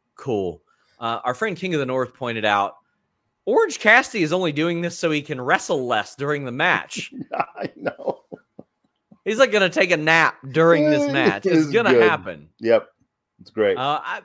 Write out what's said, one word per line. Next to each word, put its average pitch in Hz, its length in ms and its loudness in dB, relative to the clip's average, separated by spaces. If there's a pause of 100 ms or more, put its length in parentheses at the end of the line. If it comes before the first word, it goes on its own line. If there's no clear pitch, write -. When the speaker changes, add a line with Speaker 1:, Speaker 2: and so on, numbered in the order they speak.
(160)
Speaker 1:
Cool." 95 480 -6 (360)
Uh, 117 240 -4
our 120 100 -2
friend 220 240 -6
King 185 160 -6
of 151 60 0
the 139 80 -2
North 127 260 -4
pointed 113 320 -4
out, 101 300 2 (720)
Orange 320 340 0
Cassidy 220 420 2
is 151 120 0
only 180 180 0
doing 170 300 -2
this 170 180 -6
so 170 100 0
he 147 140 -2
can 135 180 -8
wrestle 147 460 -2
less 107 280 -2
during 143 300 -4
the 123 60 -8
match. 143 600 -2 (120)
Speaker 2:
<laughs> - 100 -12
I - 420 -8
know. - 460 -8 (1040)
Speaker 1:
He's, 220 140 -2
like, 254 120 4
gonna 196 180 2
take 185 220 0
a 170 60 4
nap 156 400 2 (140)
during 156 380 4
this 285 180 2
Speaker 2:
<laughs> - 40 -4
Speaker 1:
match. 120 360 0
Speaker 2:
It 175 60 2
Speaker 1:
It's 160 140 4
Speaker 2:
is 139 40 -8
Speaker 1:
gonna 214 220 2
Speaker 2:
good. 120 100 6
Speaker 1:
happen. 90 460 -2 (100)
Speaker 2:
Yep. 113 280 2 (520)
It's - 100 -20
great. 104 280 0
Speaker 1:
Uh, 143 260 -4
I, 196 220 -8